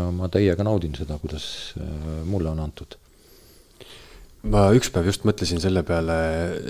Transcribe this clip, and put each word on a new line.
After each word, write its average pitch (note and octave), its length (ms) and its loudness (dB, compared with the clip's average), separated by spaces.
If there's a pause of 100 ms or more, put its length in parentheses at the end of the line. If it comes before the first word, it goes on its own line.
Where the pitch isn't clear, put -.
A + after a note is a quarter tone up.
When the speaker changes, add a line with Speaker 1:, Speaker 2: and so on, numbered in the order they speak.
Speaker 1:
ma F2+ 180 -2
täiega F#2+ 380 4
naudin F2 320 0
seda, D#2 220 -8
kuidas, - 560 -10
äh, D#2 480 -6
mulle F2 260 0
on D#2 100 -2
antud. - 360 -8 (1500)
Speaker 2:
Ma G#2 260 6
üks B2 200 6
päev F2 160 0
just G2 200 0
mõtlesin F2+ 340 0
selle F#2 240 2
peale, E2 320 0 (540)